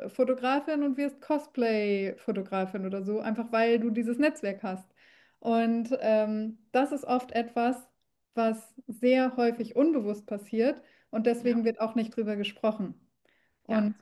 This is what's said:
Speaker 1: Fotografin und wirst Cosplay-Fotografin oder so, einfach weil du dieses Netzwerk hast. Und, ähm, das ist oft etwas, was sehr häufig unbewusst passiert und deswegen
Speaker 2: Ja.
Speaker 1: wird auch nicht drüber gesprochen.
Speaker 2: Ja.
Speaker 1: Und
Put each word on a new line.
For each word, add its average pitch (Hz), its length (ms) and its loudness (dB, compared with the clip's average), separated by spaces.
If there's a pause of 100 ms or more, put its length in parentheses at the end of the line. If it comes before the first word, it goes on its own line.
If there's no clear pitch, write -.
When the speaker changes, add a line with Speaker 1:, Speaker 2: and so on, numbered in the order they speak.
Speaker 1:
Fotografin 262 720 0
und 269 140 0
wirst 285 240 -4
Cosplay-Fotografin 202 1600 -2
oder 190 180 -4
so, 208 160 -2
einfach 226 320 -4
weil 233 280 4
du 233 100 0
dieses 233 300 -2
Netzwerk 247 440 0
hast. 190 260 -8 (500)
Und, 233 500 0 (120)
ähm, 214 580 0 (120)
das 277 200 2
ist 285 140 -4
oft 247 280 -2
etwas, 233 560 -2 (460)
was 226 380 -2 (140)
sehr 254 500 4
häufig 233 380 0
unbewusst 226 500 2
passiert 226 560 -2 (300)
und 220 160 -2
deswegen 240 360 2
Speaker 2:
Ja. - 20 -2
Speaker 1:
wird 220 140 0
auch 226 160 -2
nicht 226 200 -2
drüber 214 200 -2
gesprochen. 208 600 -4 (720)
Speaker 2:
Ja. 220 160 2
Speaker 1:
Und 208 180 0